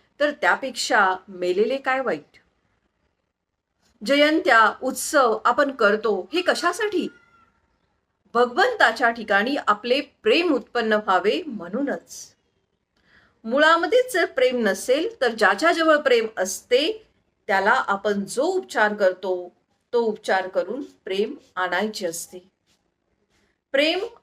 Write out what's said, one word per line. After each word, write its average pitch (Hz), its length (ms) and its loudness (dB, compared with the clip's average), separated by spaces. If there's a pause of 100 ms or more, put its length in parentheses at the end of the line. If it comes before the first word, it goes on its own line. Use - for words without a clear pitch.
(200)
तर 294 100 2
त्यापेक्षा 208 840 0 (140)
मेलेले 185 480 0
काय 269 240 -2
वाईट? 190 380 -6 (1600)
जयंत्या, 277 720 4 (100)
उत्सव 254 600 0
आपण 269 260 2
करतो 208 640 0
हे 339 100 -2
कशासाठी? 349 640 -2 (1300)
भगवंताच्या 247 760 2
ठिकाणी 220 460 -2 (100)
आपले 240 340 0 (220)
प्रेम 311 320 2
उत्पन्न 220 380 -4
व्हावे 208 540 0
म्हणूनच. 214 880 -8 (1120)
मुळामध्येच 330 680 2
जर 349 140 2
प्रेम 254 360 0
नसेल 247 460 0 (120)
तर 240 140 0
ज्याच्याजवळ 302 640 2
प्रेम 254 300 2 (100)
असते 247 540 -2 (580)
त्याला 196 240 2 (140)
आपण 202 380 -2
जो 254 200 -4
उपचार 254 500 -2
करतो 185 580 -2 (400)
तो 240 80 0
उपचार 208 480 -2
करून 190 340 -4 (220)
प्रेम 208 300 -4 (220)
आणायचे 185 500 -4
असते. 170 320 -10 (1400)
प्रेम 320 300 0 (180)